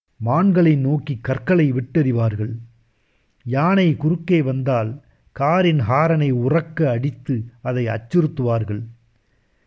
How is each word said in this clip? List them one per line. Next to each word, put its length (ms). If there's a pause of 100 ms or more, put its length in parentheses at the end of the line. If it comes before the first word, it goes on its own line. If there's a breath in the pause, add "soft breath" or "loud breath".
(160)
மான்களை 600
நோக்கி 460
கற்களை 500
விட்டெறிவார்கள். 800 (920)
யானை 520
குறுக்கே 460
வந்தால் 600 (300)
காரின் 480
ஹாரனை 500
உரக்க 600
அடித்து 540 (160)
அதை 260
அச்சுறுத்துவார்கள். 960 (840)